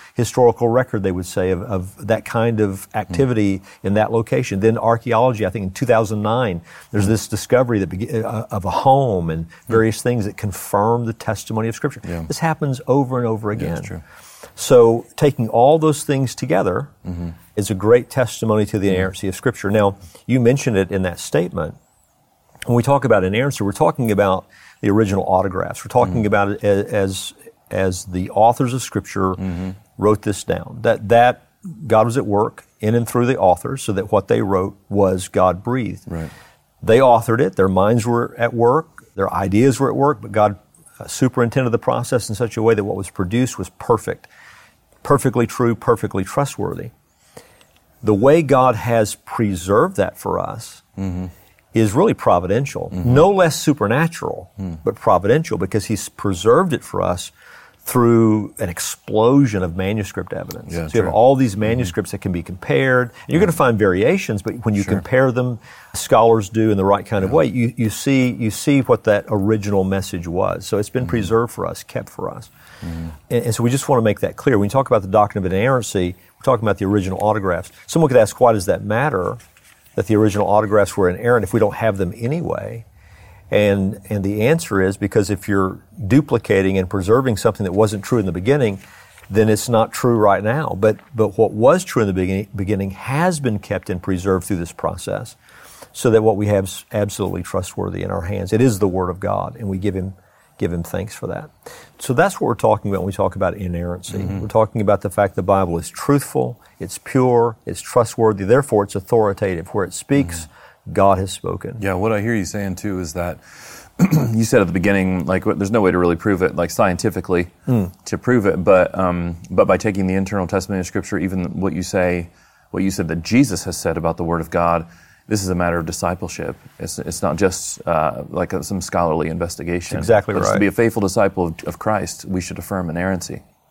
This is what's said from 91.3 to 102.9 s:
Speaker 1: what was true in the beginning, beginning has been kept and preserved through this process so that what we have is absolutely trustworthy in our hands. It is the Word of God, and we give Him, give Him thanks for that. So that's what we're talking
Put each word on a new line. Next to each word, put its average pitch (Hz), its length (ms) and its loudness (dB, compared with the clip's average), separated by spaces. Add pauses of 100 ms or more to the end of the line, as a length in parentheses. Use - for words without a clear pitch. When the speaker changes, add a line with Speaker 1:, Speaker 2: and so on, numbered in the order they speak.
Speaker 1:
what 110 140 4
was 135 300 4
true - 200 0
in 101 60 2
the 95 40 0
beginning, 95 420 -2
beginning 98 360 -2
has 151 500 -2
been 113 180 -2
kept - 300 -8
and 92 140 -4
preserved 92 420 0
through 98 140 -4
this 85 140 -8
process 92 600 -8 (600)
so - 160 0
that 110 120 6
what 107 140 4
we 104 120 0
have 98 160 2
is - 280 -12
absolutely 98 500 -2
trustworthy 92 600 -6
in 92 80 -6
our 92 100 -4
hands. 95 320 -6
It 110 80 4
is 117 200 4
the 104 80 4
Word 92 200 -2
of 90 100 -6
God, 101 400 -4
and 113 120 -8
we 95 80 -4
give 95 160 -2
Him, 95 180 -6 (460)
give 87 120 -2
Him 85 120 -4
thanks 95 320 -8
for - 140 -12
that. - 200 -10 (500)
So - 140 -4
that's 175 300 0
what 135 60 0
we're 117 60 0
talking 107 360 0